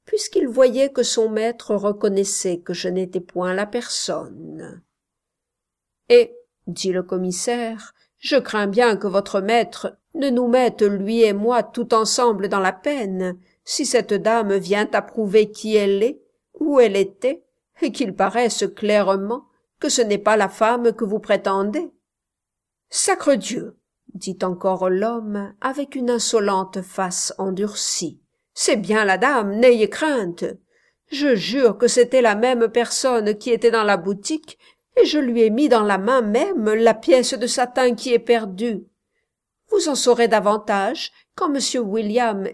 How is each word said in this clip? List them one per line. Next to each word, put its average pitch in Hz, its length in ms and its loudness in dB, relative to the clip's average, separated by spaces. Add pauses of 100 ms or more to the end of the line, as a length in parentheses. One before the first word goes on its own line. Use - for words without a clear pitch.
puisqu'il 370 420 -2
voyait 254 440 2
que 254 120 0
son 226 240 0
maître 220 460 -4
reconnaissait 196 840 -2
que 175 140 -10
je 175 140 -6
n'étais 185 340 -4
point 180 340 -4
la 202 100 -2
personne. « 165 1200 -10 (1300)
Et, 240 260 6 (320)
dit 185 240 -4
le 180 100 -2
commissaire, 202 960 -6 (240)
je - 160 -2
crains 214 320 0
bien 220 280 2
que 208 120 -4
votre 196 340 0
maître 214 560 -2 (160)
ne 277 160 -2
nous 247 200 0
mette, 240 320 2
lui 202 420 0
et 214 80 4
moi, 220 320 0
tout 233 300 -4
ensemble 220 560 2
dans 202 100 0
la 190 140 0
peine, 190 640 -4 (240)
si - 220 -4
cette 226 280 0
dame 202 440 0
vient 202 340 -2
à 208 100 0
prouver 208 500 0
qui 214 260 -2
elle 196 260 2
est, 269 180 -4 (380)
où 285 220 4
elle 202 160 4
était, 247 480 -2 (360)
et 254 120 -2
qu'il 214 200 -4
paraisse 208 520 0 (100)
clairement 208 720 0 (340)
que 311 80 -2
ce 247 140 0
n'est 208 160 0
pas 208 180 2
la 208 140 2
femme 233 420 0
que 226 140 -4
vous 208 140 -4
prétendez. » « 202 720 -2 (1000)
Sacre 349 460 0
Dieu ! » 214 420 -8 (360)
dit 185 300 -10
encore 185 460 -2
l'homme 208 720 -4
avec 277 340 -6
une 247 140 -4
insolente 196 720 -2
face 185 560 -6
endurcie. « 190 840 -6 (340)
C'est 330 220 0
bien 208 300 0
la 190 120 2
dame, 214 380 0
n'ayez 226 340 6
crainte. 214 540 -4 (640)
Je 277 280 0
jure 214 420 2
que 240 100 2
c'était 247 340 4
la 220 140 4
même 233 320 2
personne 226 680 0
qui 247 140 -4
était 226 200 4
dans 220 140 2
la 202 100 4
boutique, 202 640 -6 (380)
et 453 80 8
je 302 140 0
lui 240 240 2
ai 220 60 6
mis 254 200 2
dans 226 140 6
la 202 140 2
main 247 240 2
même 240 440 0
la 220 280 4
pièce 247 400 2
de 240 140 -4
satin 247 480 0
qui 247 180 -4
est 233 60 4
perdue. 220 640 -2 (840)
Vous 349 180 0
en 285 80 -2
saurez 233 320 2
davantage 208 840 0 (220)
quand 359 120 -2
monsieur 277 320 -2
William 214 760 -2